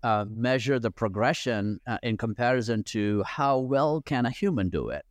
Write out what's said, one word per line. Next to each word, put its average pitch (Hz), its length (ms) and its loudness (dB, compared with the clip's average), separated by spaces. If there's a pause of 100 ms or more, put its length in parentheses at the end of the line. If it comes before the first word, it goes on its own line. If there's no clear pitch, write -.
uh, 107 260 2
measure 123 500 2
the 113 100 0
progression, 107 960 0
uh, 120 160 -4
in 117 140 -2
comparison 117 720 0
to 104 380 0
how 139 360 0
well 139 420 0
can 123 240 0
a 120 60 0
human 131 380 0
do 73 180 -2
it 67 240 -8